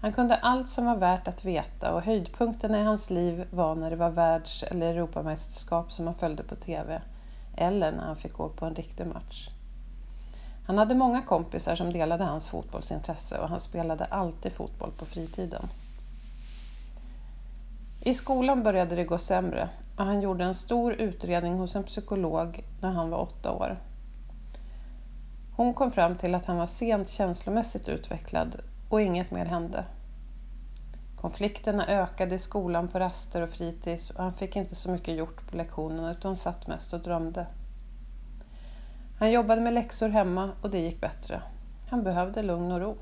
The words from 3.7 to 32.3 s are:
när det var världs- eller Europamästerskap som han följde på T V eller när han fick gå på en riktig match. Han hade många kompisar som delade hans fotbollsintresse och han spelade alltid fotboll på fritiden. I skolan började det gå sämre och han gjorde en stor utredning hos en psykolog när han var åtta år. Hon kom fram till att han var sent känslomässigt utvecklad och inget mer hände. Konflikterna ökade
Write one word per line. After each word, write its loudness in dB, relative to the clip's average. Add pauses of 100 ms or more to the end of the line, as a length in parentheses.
när -2
det -2
var 4
världs- 4
eller 0
Europamästerskap 0
som -4
han -2
följde -2
på -8
T -4
V -4 (580)
eller 4
när -4
han -4
fick -8
gå -4
på -6
en -2
riktig -6
match. -10 (1160)
Han 4
hade 8
många 6
kompisar 2
som 0
delade 4
hans -2
fotbollsintresse -4
och -2
han -2
spelade -2
alltid -2
fotboll -6
på -10
fritiden. -6 (2250)
I 4
skolan 4
började 6
det 2
gå 2
sämre 2 (280)
och 2
han 4
gjorde 2
en 2
stor 2
utredning 0
hos -2
en 0
psykolog 0 (180)
när 2
han 0
var 0
åtta -2
år. 0 (1800)
Hon 6
kom 4
fram 6
till 2
att 0
han 2
var 2
sent 2
känslomässigt 0
utvecklad -2 (340)
och 6
inget 2
mer -2
hände. -2 (1300)
Konflikterna 0
ökade 2